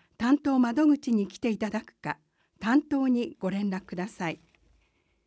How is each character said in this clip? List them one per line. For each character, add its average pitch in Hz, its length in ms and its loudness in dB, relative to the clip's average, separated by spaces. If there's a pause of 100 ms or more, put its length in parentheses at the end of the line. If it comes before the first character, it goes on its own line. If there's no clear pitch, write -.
(180)
担 254 200 2
当 269 220 0
窓 254 280 2
口 277 240 2
に 202 160 0
来 - 120 -16
て 233 100 -2
い 208 80 -2
た 104 140 -4
だ - 100 -4
く - 140 -20
か、 - 240 -8 (400)
担 254 240 2
当 269 240 -2
に 240 320 0
ご 185 100 -4
連 196 220 -2
絡 190 100 -6
く - 140 -16
だ 175 120 -6
さ 180 220 -8
い。 185 100 -8 (880)